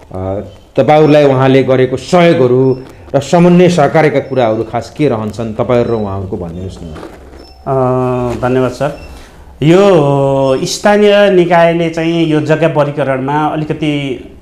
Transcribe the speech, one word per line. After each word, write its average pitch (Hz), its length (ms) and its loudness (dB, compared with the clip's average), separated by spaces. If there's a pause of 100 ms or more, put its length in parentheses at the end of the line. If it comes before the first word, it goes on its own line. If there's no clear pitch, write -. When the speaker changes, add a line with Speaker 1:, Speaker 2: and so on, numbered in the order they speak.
(180)
Speaker 1:
अ, 95 220 -6 (380)
तपाईँहरूलाई 151 480 4
उहाँले 131 380 4
गरेको 127 340 0
सहयोगहरू 131 840 2 (360)
र 139 40 2
समन्वय 175 500 4
सहकार्यका 151 500 2
कुराहरू 117 440 -2
खास 113 340 -8
के 147 120 0
रहन्छन् 110 440 -6
तपाईँहरू 120 400 -2
र - 20 -2
उहाँहरूको, 98 420 -6
भनिदिनुहोस् 90 440 -12
न। 80 140 -16 (720)
Speaker 2:
अ, 127 720 -2
धन्यवाद 127 300 0
सर। 135 280 -6 (640)
यो 139 1040 2
स्थानीय 208 640 2
निकायले 170 600 2
चाहिँ 165 360 -2
यो 151 160 0
जग्गा 156 260 0
वर्गीकरणमा 143 800 -2
अलिकति 147 760 -6 (180)